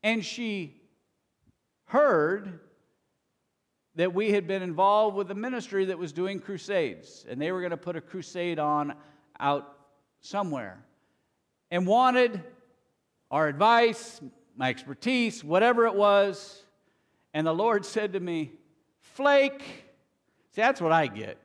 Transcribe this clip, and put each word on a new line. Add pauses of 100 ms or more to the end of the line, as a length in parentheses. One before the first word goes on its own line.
And
she (1040)
heard (1400)
that
we
had
been
involved
with
a
ministry
that
was
doing
crusades,
and
they
were
gonna
put
a
crusade
on (460)
out (420)
somewhere, (880)
and
wanted (880)
our
advice, (340)
my
expertise,
whatever
it
was. (680)
And
the
Lord
said
to
me, (460)
"Flake." (880)
See,
that's
what
I
get.